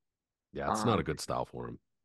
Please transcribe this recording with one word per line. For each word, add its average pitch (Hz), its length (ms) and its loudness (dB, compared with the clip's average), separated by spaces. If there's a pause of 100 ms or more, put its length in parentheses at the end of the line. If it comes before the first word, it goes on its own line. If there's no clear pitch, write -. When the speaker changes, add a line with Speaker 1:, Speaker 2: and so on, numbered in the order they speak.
(520)
Speaker 1:
Yeah, 69 160 -2
it's 107 160 2
not 110 140 6
a 76 40 2
Speaker 2:
Um, - 0 -
Speaker 1:
good - 180 -2
style 62 260 -2
for 62 220 -8
him. 58 120 -10 (240)